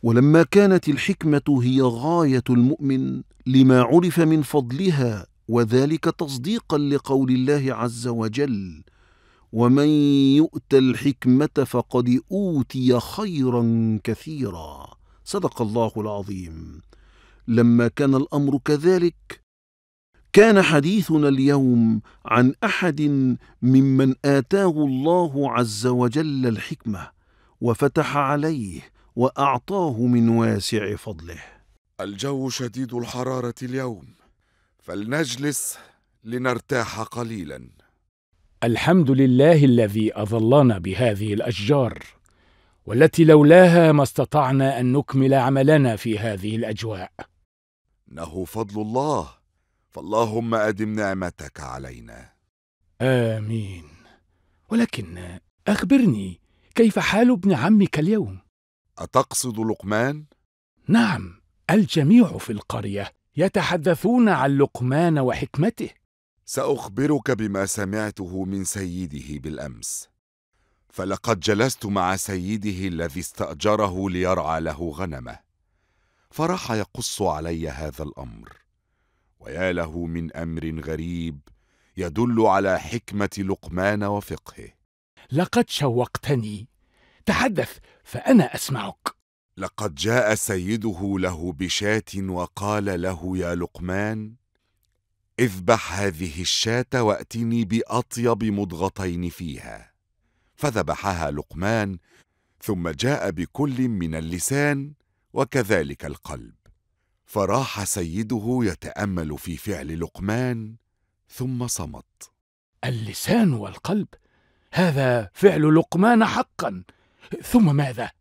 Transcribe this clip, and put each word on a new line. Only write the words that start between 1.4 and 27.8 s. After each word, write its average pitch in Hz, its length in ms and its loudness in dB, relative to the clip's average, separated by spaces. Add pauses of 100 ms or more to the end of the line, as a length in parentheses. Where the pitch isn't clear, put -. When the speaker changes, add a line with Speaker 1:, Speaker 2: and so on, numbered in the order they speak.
Speaker 1:
هي 131 180 4
غاية 131 680 2
المؤمن 131 720 2 (220)
لما 131 360 8
عرف 160 380 4
من 160 220 4
فضلها، 135 880 -2 (200)
وذلك 123 560 2
تصديقا 160 760 -2
لقول 135 540 0
الله 131 420 0
عز 117 340 -4
وجل: 110 760 -4 (680)
"ومن 127 340 4 (500)
يؤت - 360 0
الحكمة 131 920 2
فقد 123 540 0 (100)
أوتي 135 680 0
خيرا 120 1040 0
كثيرا". 92 920 -8 (260)
صدق 180 380 -6
الله 113 360 -2
العظيم. 92 840 -10 (680)
لما 117 400 6
كان 135 280 2
الأمر 143 420 0
كذلك، 170 840 0 (920)
كان 208 280 10
حديثنا 160 680 2
اليوم 131 720 4 (240)
عن 123 280 4 (100)
أحد 175 380 0 (600)
ممن 131 540 4 (100)
آتاه 147 460 2 (140)
الله 139 640 0
عز 117 360 -2
وجل 127 600 0
الحكمة 107 640 -6 (500)
وفتح 127 560 0